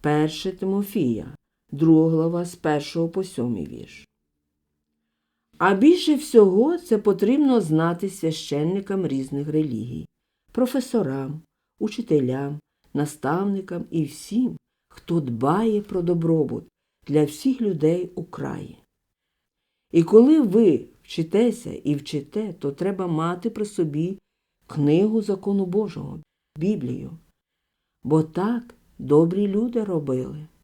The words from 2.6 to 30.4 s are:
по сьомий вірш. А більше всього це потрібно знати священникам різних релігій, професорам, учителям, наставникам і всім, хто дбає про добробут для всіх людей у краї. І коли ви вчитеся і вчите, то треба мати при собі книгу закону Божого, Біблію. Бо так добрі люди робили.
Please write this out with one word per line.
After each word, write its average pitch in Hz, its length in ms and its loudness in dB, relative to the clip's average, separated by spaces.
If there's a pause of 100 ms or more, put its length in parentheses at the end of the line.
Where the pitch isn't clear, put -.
по 190 160 -4
сьомий 117 420 -6
вірш. - 400 -18 (1500)
А 190 160 2
більше 302 400 6
всього 233 640 6
це 220 200 0
потрібно 233 640 2
знати 170 500 0
священникам 170 960 -4
різних 139 420 -4
релігій, 147 580 -4 (460)
професорам, 160 920 -2 (360)
учителям, 147 840 -2 (340)
наставникам 175 960 -4
і 160 140 -2
всім, 202 520 -4 (320)
хто - 320 -4
дбає 160 600 0
про 190 200 -6
добробут 165 640 0 (420)
для 147 180 2
всіх 247 360 -2
людей 175 540 0
у 170 100 -10
краї. - 540 -12 (1120)
І 170 100 6
коли 240 380 8
ви 202 460 4 (160)
вчитеся 196 720 -2
і - 220 -4
вчите, 156 580 -8
то 143 200 -6
треба 190 340 -4
мати 175 440 -4
при 214 140 -6
собі 170 540 -4 (480)
книгу 175 560 2
закону 196 440 -2
Божого, 160 540 -6 (380)
Біблію. 151 520 -4 (920)
Бо 156 200 2
так 202 520 -4 (240)
добрі 165 500 2
люди 226 360 -2
робили. 147 640 -4 (180)